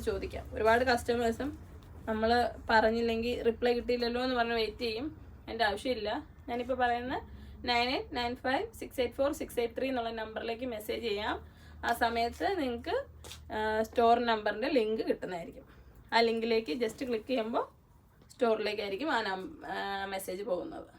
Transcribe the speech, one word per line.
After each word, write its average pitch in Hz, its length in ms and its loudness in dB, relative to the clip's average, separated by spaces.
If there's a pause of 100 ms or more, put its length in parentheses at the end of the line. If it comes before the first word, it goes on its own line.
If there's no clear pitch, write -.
ചോദിക്കാം. 190 360 -4 (100)
ഒരുപാട് 226 340 6
കസ്റ്റമേഴ്സും 240 600 0 (600)
നമ്മൾ 220 220 2 (400)
പറഞ്ഞില്ലെങ്കിൽ 226 640 4 (120)
റിപ്ലൈ 240 300 2
കിട്ടിയില്ലല്ലോ 240 480 0
എന്ന് 254 140 0
പറഞ്ഞ് 233 220 2
വെയിറ്റ് 214 260 -4
ചെയ്യും, 226 200 -4 (440)
എൻ്റെ 226 180 2
ആവശ്യമില്ല. 208 400 0 (400)
ഞാനിപ്പോൾ 247 340 -2
പറയുന്ന 240 320 0 (540)
നയൻ 240 240 4
എയ്റ്റ് 403 240 -4
നയൻ 240 240 0
ഫൈവ് 277 240 2 (140)
സിക്സ് - 240 -6
എയ്റ്റ് 233 160 -2
ഫോർ 277 100 4 (100)
സിക്സ് - 220 -6
എയ്റ്റ് 233 160 -2
ത്രീ 254 140 0
എന്നുള്ള 233 180 -2 (120)
നമ്പറിലേക്ക് 226 520 -6
മെസ്സേജ് 220 360 -4
ചെയ്യാം. 214 260 0 (520)
ആ 233 40 4 (120)
സമയത്ത് 233 440 0 (140)
നിങ്ങൾക്ക്, 254 340 -2 (600)
ആ, 220 40 -2 (280)
സ്റ്റോർ 233 320 6 (120)
നമ്പറിൻ്റെ 214 460 0
ലിങ്ക് 220 340 2
കിട്ടുന്നതായിരിക്കും. - 560 -6 (460)
ആ 226 140 6
ലിങ്കിലേക്ക് 226 460 2 (100)
just 220 160 -2 (100)
ക്ലിക്ക് 226 220 -2
ചെയ്യുമ്പോൾ 254 340 0 (680)
സ്റ്റോറിലേക്കായിരിക്കും 214 840 0
ആ - 20 2 (100)
നം-, 190 200 -4 (260)
ആ, - 20 -4 (380)
മെസ്സേജ് 190 360 -6
പോകുന്നത്. - 480 -4